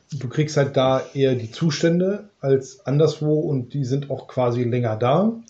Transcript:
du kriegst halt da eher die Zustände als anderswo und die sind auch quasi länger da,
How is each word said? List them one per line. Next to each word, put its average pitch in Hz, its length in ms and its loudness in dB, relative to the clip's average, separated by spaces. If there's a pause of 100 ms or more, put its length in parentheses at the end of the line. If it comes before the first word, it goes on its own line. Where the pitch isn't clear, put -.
(120)
du 127 180 -8
kriegst - 280 -2
halt 139 200 2
da 131 240 4 (120)
eher 131 220 2
die 110 160 -6
Zustände 175 760 0 (100)
als 135 460 -2
anderswo 151 540 2
und 143 340 -4
die 143 120 -4
sind 139 240 -2
auch - 180 -8
quasi 123 360 0
länger 117 320 0
da, 151 380 2 (160)